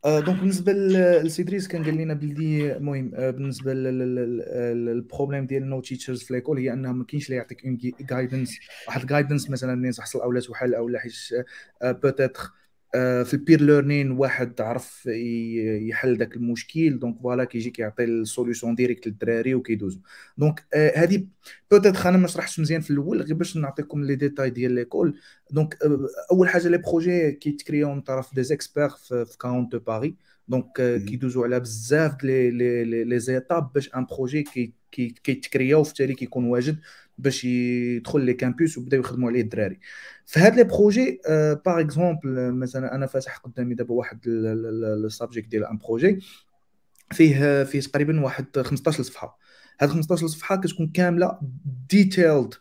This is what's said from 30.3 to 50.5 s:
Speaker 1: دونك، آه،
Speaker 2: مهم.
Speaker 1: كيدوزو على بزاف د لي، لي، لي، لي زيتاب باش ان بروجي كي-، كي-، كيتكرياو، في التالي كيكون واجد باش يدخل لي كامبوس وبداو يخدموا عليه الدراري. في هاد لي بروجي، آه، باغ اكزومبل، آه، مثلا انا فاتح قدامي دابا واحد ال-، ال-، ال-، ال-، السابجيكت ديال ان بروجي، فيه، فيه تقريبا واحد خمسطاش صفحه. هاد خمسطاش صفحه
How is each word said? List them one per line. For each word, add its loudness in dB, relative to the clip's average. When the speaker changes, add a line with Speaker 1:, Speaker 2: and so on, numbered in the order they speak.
Speaker 1:
دونك، -4
آه، 2
Speaker 2:
مهم. -4
Speaker 1:
كيدوزو -2
على 0
بزاف 0
د -10
لي، 4
لي، 0
لي، -2
لي 0
زيتاب -2
باش -4
ان -4
بروجي -4
كي-، -6
كي-، -6
كيتكرياو، 2
في -6
التالي -2
كيكون -4
واجد 0
باش -2
يدخل -2
لي 2
كامبوس 0
وبداو 0
يخدموا -2
عليه 0
الدراري. -4
في 2
هاد 8
لي 10
بروجي، 4
آه، 2
باغ 2
اكزومبل، 0
آه، -2
مثلا -4
انا -4
فاتح -6
قدامي -6
دابا -4
واحد -4
ال-، 0
ال-، -2
ال-، -4
ال-، -2
السابجيكت -8
ديال -2
ان -8
بروجي، 2
فيه، 6
فيه -2
تقريبا 0
واحد -2
خمسطاش 0
صفحه. -10
هاد 6
خمسطاش 0
صفحه -2